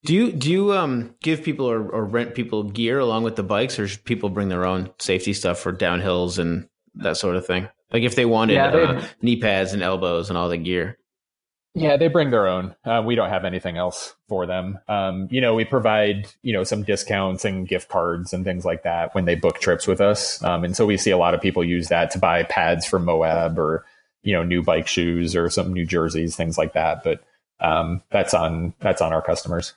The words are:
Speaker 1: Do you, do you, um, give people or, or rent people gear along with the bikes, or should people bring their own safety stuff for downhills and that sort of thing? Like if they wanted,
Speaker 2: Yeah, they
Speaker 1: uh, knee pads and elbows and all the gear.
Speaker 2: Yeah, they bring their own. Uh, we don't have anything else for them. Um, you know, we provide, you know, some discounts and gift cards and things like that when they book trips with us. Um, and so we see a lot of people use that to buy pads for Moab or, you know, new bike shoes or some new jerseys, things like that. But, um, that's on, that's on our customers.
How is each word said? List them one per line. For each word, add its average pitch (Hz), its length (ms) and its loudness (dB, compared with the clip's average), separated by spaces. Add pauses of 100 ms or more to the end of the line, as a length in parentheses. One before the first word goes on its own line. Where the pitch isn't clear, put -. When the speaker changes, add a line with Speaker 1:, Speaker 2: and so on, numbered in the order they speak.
Speaker 1:
Do 156 120 2
you, 233 160 2
do 147 180 -2
you, 196 240 2
um, 131 480 -2
give 156 220 -2
people 135 260 -2
or, 110 200 -2
or 110 160 -2
rent 117 280 -2
people 110 300 -4
gear 113 340 -2
along 113 240 2
with 113 140 -2
the 107 80 -4
bikes, 107 340 0
or 104 100 -2
should 98 160 -10
people 104 260 -2
bring 98 200 -2
their 90 160 0
own 92 320 -2
safety 95 360 -2
stuff 87 260 -2
for 92 120 -4
downhills 90 680 0
and 85 280 -2 (280)
that 78 220 -2
sort 90 180 0
of 90 100 -2
thing? 90 240 -2 (240)
Like 117 80 2
if 120 140 0
they 123 100 4
wanted, 113 300 4
Speaker 2:
Yeah, 139 160 4
they 160 120 4
Speaker 1:
uh, - 200 0 (180)
knee 120 180 2
pads 98 340 0
and 98 100 -2
elbows 90 460 -2
and 87 80 -2
all 87 120 0
the 85 80 -2
gear. 90 400 -4 (760)
Speaker 2:
Yeah, 156 220 2
they 165 100 4
bring 147 240 2
their 104 160 4
own. 92 360 -2
Uh, 113 220 0
we 120 80 0
don't 104 160 2
have 95 160 -2
anything 90 320 -4
else - 380 -6 (120)
for 92 200 -2
them. 92 400 -6
Um, 95 420 -2
you 127 100 0
know, 120 140 4
we 110 120 2
provide, 107 600 2 (140)
you 123 100 -4
know, 95 120 0
some 104 180 -2
discounts 98 640 -2
and 92 220 -2
gift 90 220 -2
cards 87 440 -2
and 92 100 -4
things 90 220 -4
like 82 180 -2
that 85 300 -2
when 92 120 0
they 85 100 4
book - 240 0
trips - 260 0
with 98 160 2
us. - 420 2
Um, 87 200 0
and 87 120 -4
so 113 120 4
we 101 100 2
see 98 140 2
a 90 60 4
lot 87 180 4
of 87 60 -4
people 90 220 0
use 85 260 0
that 85 220 2
to 95 80 -6
buy 87 240 4
pads 85 440 0
for 95 100 0
Moab 82 640 0
or, 80 260 -2 (380)
you 104 100 0
know, 85 100 2
new 87 200 0
bike 82 240 0
shoes 85 480 0
or 85 160 2
some 90 200 -2
new 90 140 -2
jerseys, 82 500 0
things 82 220 -4
like 78 160 0
that. 80 300 0
But, 92 200 -2 (360)
um, 82 500 0
that's 98 240 0
on, 82 460 0
that's - 220 0
on 80 120 0
our 80 80 2
customers. 85 560 -4